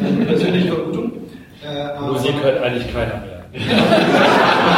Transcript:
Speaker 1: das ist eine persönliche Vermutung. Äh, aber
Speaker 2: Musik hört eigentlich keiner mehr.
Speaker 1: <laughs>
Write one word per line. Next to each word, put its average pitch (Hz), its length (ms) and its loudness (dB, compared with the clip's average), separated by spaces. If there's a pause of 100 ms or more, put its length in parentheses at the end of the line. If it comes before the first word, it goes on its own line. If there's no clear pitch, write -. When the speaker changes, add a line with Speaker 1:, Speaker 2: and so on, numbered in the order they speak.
Speaker 1:
das - 100 0
ist - 60 2
eine - 100 2
persönliche 180 460 2
Vermutung. - 400 -4 (520)
Äh, 147 160 -8 (180)
aber 139 140 -4
Speaker 2:
Musik 131 300 0
hört 131 200 2
eigentlich 123 300 -2
keiner 113 220 -2 (100)
mehr. - 200 -14 (120)
Speaker 1:
<laughs> - 100 -6 (1120)